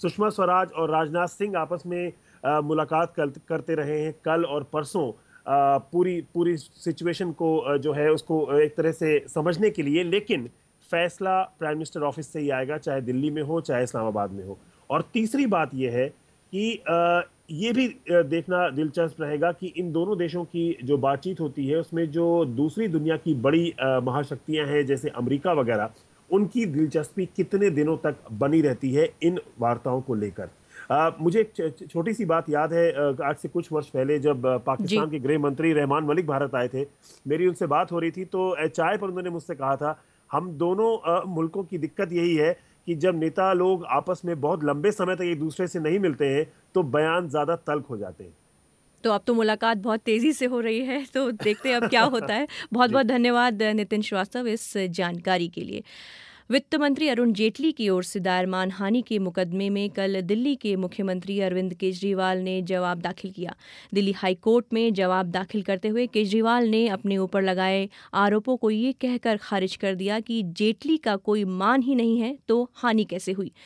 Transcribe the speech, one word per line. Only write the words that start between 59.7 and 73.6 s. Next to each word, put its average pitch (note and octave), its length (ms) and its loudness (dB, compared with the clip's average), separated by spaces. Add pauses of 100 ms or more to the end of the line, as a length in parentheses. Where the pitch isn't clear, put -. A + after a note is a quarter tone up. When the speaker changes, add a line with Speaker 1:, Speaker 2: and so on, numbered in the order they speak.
Speaker 2:
में G3+ 200 -2
कल G3 320 -2
दिल्ली A#3 340 0
के G3+ 200 -2
मुख्यमंत्री F#3+ 640 -4
अरविंद F#3 340 -2
केजरीवाल F#3 640 -2
ने F#3 240 -2
जवाब F3+ 380 -2
दाखिल F3 300 -8
किया। F3 240 -10 (400)
दिल्ली G3 180 2
हाई F#3 220 0
कोर्ट A#3 380 2
में A3+ 220 2
जवाब F#3 320 2
दाखिल F#3 360 -4
करते G3 260 -2
हुए A#3 180 0
केजरीवाल A3+ 640 2
ने A3 200 4
अपने G3 280 0
ऊपर F#3+ 260 0
लगाए F#3+ 460 0 (260)
आरोपों G#3 420 2
को A3+ 140 0
ये A3+ 220 0
कहकर B3 440 -2
खारिज F#3+ 400 -2
कर G3 180 -2
दिया G3 260 -2
कि A3+ 220 -4
जेटली G#3+ 540 0
का A3 200 0
कोई G#3 280 0
मान G3 380 2
ही C4 120 0
नहीं A#3 260 2
है, B3 180 -4 (100)
तो A#3+ 260 2
हानि A3 300 2
कैसे F#3 280 -6
हुई। F#3+ 200 -4 (140)